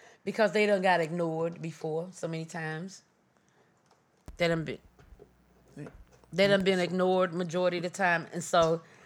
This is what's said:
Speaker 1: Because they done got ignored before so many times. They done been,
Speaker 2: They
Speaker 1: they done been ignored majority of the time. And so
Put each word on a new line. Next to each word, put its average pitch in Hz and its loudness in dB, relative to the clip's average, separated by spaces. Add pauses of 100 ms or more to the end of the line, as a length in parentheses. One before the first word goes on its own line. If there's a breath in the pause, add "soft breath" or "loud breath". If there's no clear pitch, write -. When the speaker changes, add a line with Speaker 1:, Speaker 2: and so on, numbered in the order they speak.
(260 loud breath)
Speaker 1:
Because 208 0
they 208 4
done 202 2
got 185 4
ignored 165 -2
before 160 -6
so 180 -10
many 165 -6
times. 165 -10 (1400 soft breath)
They 170 0
done 165 -2
been, 131 -8 (1000)
Speaker 2:
They 147 -14 (460)
Speaker 1:
they 190 4
done 196 4
been 190 2
ignored 185 2
majority 175 0
of 165 -4
the 175 -4
time. 170 0
And 165 -6
so 165 4 (240 loud breath)